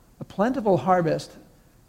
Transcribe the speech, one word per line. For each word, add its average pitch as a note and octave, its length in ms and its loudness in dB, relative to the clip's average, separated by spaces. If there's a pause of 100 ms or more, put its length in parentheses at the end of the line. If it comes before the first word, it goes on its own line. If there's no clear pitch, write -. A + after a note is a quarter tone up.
(200)
A - 40 -14
plentiful G#3+ 520 0
harvest D#3+ 560 0 (560)